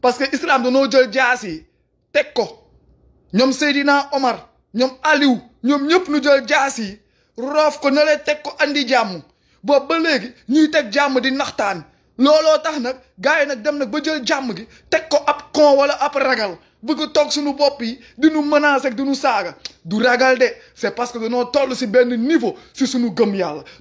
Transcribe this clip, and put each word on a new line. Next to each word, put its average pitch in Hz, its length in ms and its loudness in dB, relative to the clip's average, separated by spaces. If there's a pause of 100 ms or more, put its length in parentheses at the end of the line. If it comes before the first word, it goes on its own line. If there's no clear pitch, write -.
parce 247 180 0
que 277 160 -2
islam 269 280 0
dañoo 262 280 2
jël 254 220 2
jaas 247 300 0
yi 165 240 -12 (460)
teg - 220 -2
ko. 208 120 0 (840)
Ñoom 262 200 2
Seydina 285 600 0
Omar, 269 360 -2 (260)
ñoom 254 160 0 (120)
Aliou, 285 380 2 (220)
ñoom 277 240 0
ñëpp 359 220 2
ñu 294 140 0
jël 277 260 2
jaas 277 300 0
yi, 208 220 -10 (360)
roof 294 440 0
ko 285 100 2
na 294 140 2
leen 302 200 0
teg 302 180 -4
ko 294 160 -10
andi 285 300 -2
jàmm. 208 340 0 (400)
Boobu 277 240 2
ba 320 120 0
léegi 277 340 -2 (160)
ñuy 302 220 2
teg 294 220 0
jàmm 269 280 0
di 262 120 -2
naxtaan. 208 520 -4 (340)
Looloo 302 440 4
tax 311 180 -4
nag 254 160 -6 (220)
gars 294 240 0
yi 277 40 0
nag 262 160 -8
dem 294 160 -2
nag 269 120 -4
ba 294 120 -4
jël 302 240 -4
jàmm 269 300 -4
gi 214 100 -14 (240)
teg 320 180 -2
ko 294 180 2
ab - 260 -4
con 294 240 6
wala 277 240 2
ab 269 160 -2
ragal, 226 420 -2 (240)
bëgg 302 300 -4
toog 294 200 2
suñu 285 220 -4
bopp 285 280 0
yi, 233 160 -8 (180)
di 294 140 4
nu 311 120 -2
menacer 294 480 2
ak 233 60 -10
di 269 60 -4
nu 277 120 0
saaga. 208 400 -2 (300)
Du 170 180 -4
ragal 247 360 4
de, 240 80 4 (280)
c'est 202 200 -6
parce 240 180 -6
que 240 60 -10
dañoo 240 280 -2
toll 262 300 -2
si 254 100 -6
benn 247 300 2
niveau 240 400 0 (160)
si 269 140 -2
suñu 240 280 -2
gëm 214 200 0
Yàlla. 156 300 -6 (160)